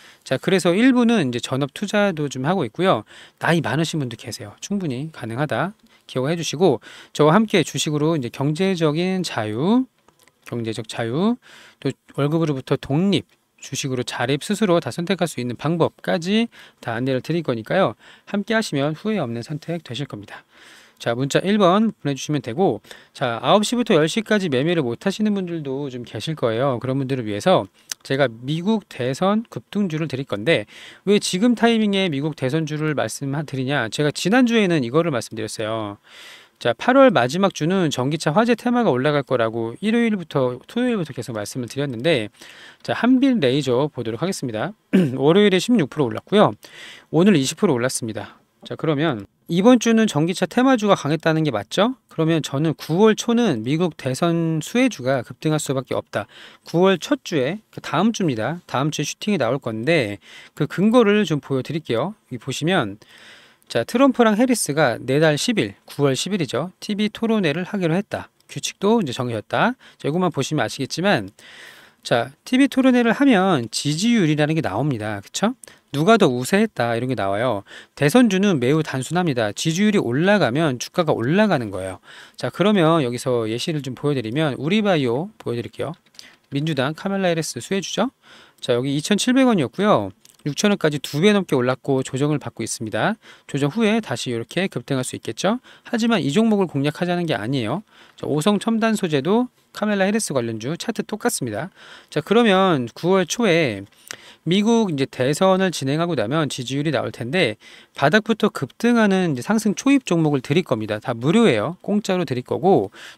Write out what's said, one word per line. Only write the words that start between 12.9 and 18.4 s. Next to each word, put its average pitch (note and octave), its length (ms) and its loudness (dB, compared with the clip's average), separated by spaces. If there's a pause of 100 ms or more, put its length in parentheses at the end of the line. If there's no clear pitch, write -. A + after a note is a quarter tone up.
주식으로 C3 440 -6
자립 C3 400 -2
스스로 F#3 360 2
다 C3+ 100 -4
선택할 F3 380 -2
수 - 120 -10
있는 B2 160 -4
방법까지 F3+ 920 0 (320)
다 A#2+ 140 -6
안내를 B2+ 280 -2
드릴 D#3+ 220 -2
거니까요. C3+ 500 0 (320)
함께 G3+ 300 -4